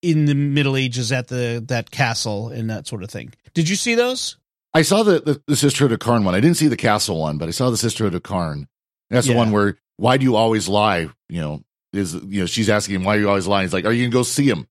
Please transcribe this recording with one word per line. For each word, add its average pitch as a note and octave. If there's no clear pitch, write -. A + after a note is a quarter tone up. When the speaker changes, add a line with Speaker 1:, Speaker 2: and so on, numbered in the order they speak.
Speaker 1:
in D#3
the C#3+
Middle C#3
Ages B2+
at B2+
the, A#2+
that A#2
castle A2+
and A2+
that A2
sort -
of G#2
thing. -
Did E3
you G3
see A#3+
those? B3
Speaker 2:
I D#3+
saw G3
the, F#3+
the, C#3+
the D3
Sisterhood C#3
of A2+
Karn A#2
one. F2+
I F#2+
didn't E3+
see D#3
the A#2+
castle G#2
one, D2+
but D#2+
I E2+
saw B2+
the A#2
Sisterhood G2+
of F2
Karn. D#2
That's B2
the B2+
Speaker 1:
Yeah. A#2
Speaker 2:
one A2+
where, G2+
"Why A#2+
do C3
you B2+
always A2
lie?" G2
You E2+
know, D2+
is, F#2+
you F#2+
know, F2+
she's G#2+
asking G#2
him, F#2
"Why G#2
do G#2
you G2+
always G2
lie?" G2
He's F2+
like, F#2
"Are G#2
you A#2+
gonna A#2+
go B2
see C#3
him?" G2+